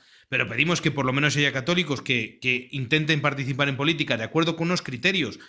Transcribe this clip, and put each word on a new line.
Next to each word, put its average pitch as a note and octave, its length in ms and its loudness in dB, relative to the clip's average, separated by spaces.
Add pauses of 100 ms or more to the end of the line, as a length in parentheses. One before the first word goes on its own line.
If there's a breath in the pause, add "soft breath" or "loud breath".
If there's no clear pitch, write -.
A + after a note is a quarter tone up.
(280 soft breath)
pero B2+ 200 -2
pedimos D#3 320 0
que D#3 100 2
por C3 140 -2
lo B2+ 80 0
menos C#3+ 240 2
haya C#3+ 160 4
católicos D3 500 0
que, A#2 380 -2
que B2 320 -2
intenten D3 480 0
participar C3+ 480 0
en C3+ 80 -2
política C#3+ 400 0
de A2 80 -4
acuerdo E3 320 0
con E3 100 -2
unos F3 160 0
criterios C#3+ 560 -2 (100)